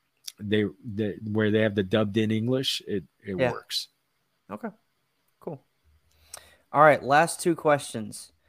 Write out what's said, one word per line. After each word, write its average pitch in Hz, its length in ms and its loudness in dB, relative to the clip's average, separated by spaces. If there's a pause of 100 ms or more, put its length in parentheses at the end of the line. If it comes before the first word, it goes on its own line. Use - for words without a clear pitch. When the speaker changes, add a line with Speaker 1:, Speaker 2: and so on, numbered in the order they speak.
(380)
Speaker 1:
they, 104 280 0 (280)
the, 104 220 -4 (160)
where 107 180 2
they 107 120 4
have 107 120 0
the 104 80 2
dubbed 104 340 0
in 110 140 2
English, 120 560 -2
it, 98 160 -4 (240)
it 104 100 -8
Speaker 2:
Yeah. 127 140 0
Speaker 1:
works. - 380 -8 (640)
Speaker 2:
Okay. 214 160 -10 (720)
Cool. 143 200 -12 (1120)
All 139 100 6
right, 147 200 8
last 147 380 2
two 170 160 0
questions. 135 760 -2 (180)